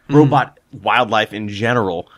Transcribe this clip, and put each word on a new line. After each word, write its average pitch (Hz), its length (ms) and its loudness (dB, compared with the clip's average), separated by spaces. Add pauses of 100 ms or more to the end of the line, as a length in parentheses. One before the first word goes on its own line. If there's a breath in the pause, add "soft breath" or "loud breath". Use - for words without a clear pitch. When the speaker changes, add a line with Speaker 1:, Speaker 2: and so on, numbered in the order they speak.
Speaker 1:
Mm-hmm. - 120 -4
Speaker 2:
robot 143 440 2 (120)
wildlife 107 600 0
in 104 160 -10
general 101 680 -4